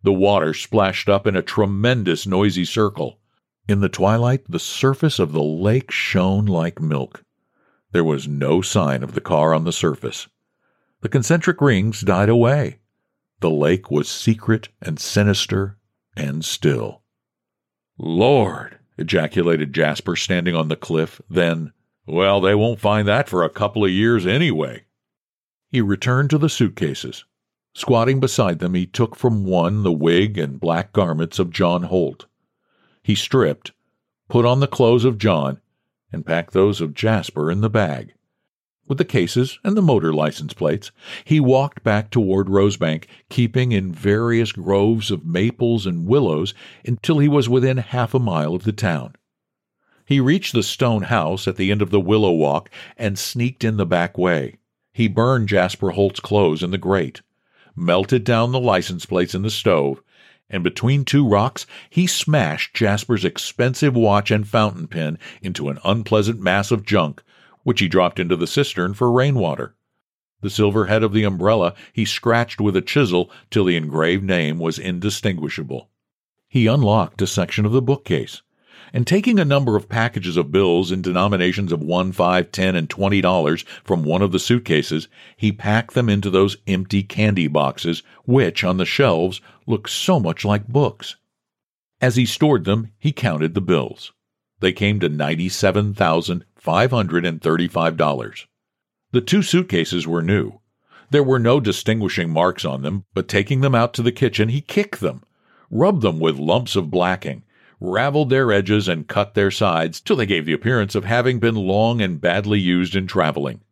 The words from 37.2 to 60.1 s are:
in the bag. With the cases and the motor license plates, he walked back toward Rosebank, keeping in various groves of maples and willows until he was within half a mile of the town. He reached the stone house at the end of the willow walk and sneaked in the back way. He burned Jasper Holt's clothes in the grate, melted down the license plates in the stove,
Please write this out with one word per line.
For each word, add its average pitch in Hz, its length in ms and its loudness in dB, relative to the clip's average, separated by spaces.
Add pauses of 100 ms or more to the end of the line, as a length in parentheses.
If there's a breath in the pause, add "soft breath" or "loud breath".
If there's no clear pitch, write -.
in 98 100 -2
the 110 80 0
bag. 82 440 -2 (760)
With 139 120 -4
the 170 60 2
cases 120 580 -2
and 208 120 0
the 214 60 2
motor 98 320 2
license 76 400 -4
plates, - 380 -4 (320 loud breath)
he 156 160 2
walked 131 440 0
back 107 280 0
toward 98 360 2
Rosebank, 95 580 0 (240 soft breath)
keeping 123 420 0
in 95 200 0
various 110 600 0
groves 101 600 0
of 85 140 -6
maples 110 600 0
and 87 220 -4
willows 101 460 0 (320 loud breath)
until 143 340 0
he 143 80 4
was 143 220 2
within 131 280 2
half 123 380 -4
a 131 40 4
mile 85 360 0
of 92 80 -6
the 107 80 0
town. 87 440 -4 (880)
He 139 140 2
reached 151 340 0
the 113 100 2
stone 113 400 0
house 92 440 -2
at 92 100 -4
the 95 140 0
end 104 100 2
of 90 80 0
the 101 100 4
willow 98 320 4
walk 76 380 2 (260 loud breath)
and 101 220 -4
sneaked 123 460 -4
in 107 140 0
the 95 100 0
back 87 320 -2
way. 82 380 -2 (360)
He 113 140 0
burned 113 420 0
Jasper 92 420 0
Holt's 95 280 0
clothes 87 420 2
in 90 80 -4
the 95 80 -4
grate, 90 440 -2 (540 soft breath)
melted 95 480 2
down 120 280 0
the 131 80 -2
license 92 460 -2
plates 90 280 -2
in 95 80 -4
the 107 80 -2
stove, 71 520 0 (460 soft breath)